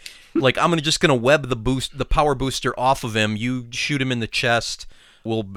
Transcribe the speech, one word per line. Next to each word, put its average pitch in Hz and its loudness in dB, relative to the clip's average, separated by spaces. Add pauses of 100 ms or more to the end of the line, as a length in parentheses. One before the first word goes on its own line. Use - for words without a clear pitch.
(340)
like, 131 2
I'm 156 4
gonna, 165 0
just 151 -2
gonna 156 4
web 131 4
the 123 -2
boost, 127 -4
the 135 -4
power 151 2
booster 127 -4
off 131 2
of 110 -4
him. 107 2
You 123 -4
shoot 131 -2
him 131 -2
in 120 -4
the 107 -4
chest. - -2 (380)
We'll, 110 -2 (100)